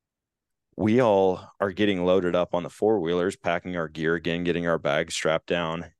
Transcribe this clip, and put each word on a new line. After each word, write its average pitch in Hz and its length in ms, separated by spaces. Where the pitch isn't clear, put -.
we 110 240
all 95 400
are 98 100
getting 95 340
loaded 90 300
up 87 200
on 87 80
the 71 80
four-wheelers, 92 680
packing 87 400
our 82 120
gear 78 260
again, 85 300
getting 85 220
our 82 120
bags 78 360
strapped 80 320
down. 85 400